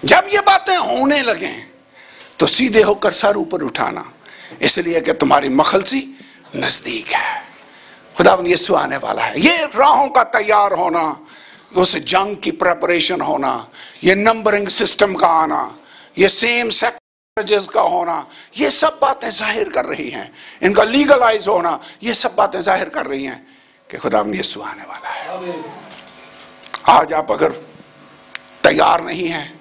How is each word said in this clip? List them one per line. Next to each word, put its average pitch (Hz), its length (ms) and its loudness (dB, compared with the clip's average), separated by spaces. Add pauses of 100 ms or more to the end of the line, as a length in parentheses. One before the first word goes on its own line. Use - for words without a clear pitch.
جب 392 300 4
یہ 403 120 4
باتیں 381 320 2
ہونے 277 420 0
لگیں 202 460 -4 (720)
تو 156 100 2
سیدھے 226 360 4
ہو 208 100 4
کر 202 180 0
سر 208 240 2
اوپر 170 300 -4
اٹھانا، 110 380 -6 (560)
اس - 180 2
لیے 170 240 -2
کہ 165 120 -2
تمہاری 143 360 2
مخلصی 196 560 0 (500)
نزدیک - 580 -4
ہے۔ - 260 -4 (760)
خداوند 175 340 2
یسوع 175 300 2
آنے 139 240 -2
والا 110 260 -4
ہے۔ 110 80 -6
یہ 208 160 4 (260)
راہوں 277 320 4
کا 247 140 4
تیار 208 480 2
ہونا، 165 420 -2 (600)
اس 185 180 2
جنگ 196 420 0
کی 165 160 -6
پریپریشن 175 680 0
ہونا، 139 420 -4 (380)
یہ 175 120 4
نمبرنگ 208 520 2
سسٹم 196 500 0
کا 175 120 2
آنا، 156 420 2 (460)
یہ 196 120 4
سیم 240 420 0
سیکٹرز 208 1000 -2
کا - 140 0
ہونا، 170 420 -2 (320)
یہ 277 140 0
سب 311 300 0
باتیں 262 300 0
ظاہر 214 400 -4
کر 127 160 -2
رہی 147 280 -8
ہیں۔ 110 180 -12 (300)
ان 190 120 2
کا 220 100 6
لیگلائز 240 640 4
ہونا، 170 300 0 (240)
یہ 226 120 -4
سب - 220 0
باتیں 196 260 0
ظاہر 185 280 0
کر - 180 -6
رہی 139 200 -6
ہیں 127 180 -14 (420)
کہ - 100 -14
خداوند 104 380 -2
یسوع 98 280 -4
آنے - 240 -14
والا - 280 -12
ہے۔ 185 360 -10 (1300)
آج 151 300 4
آپ 156 180 -2
اگر 156 180 2 (1120)
تیار 156 380 4
نہیں 165 280 -6
ہیں 160 340 -8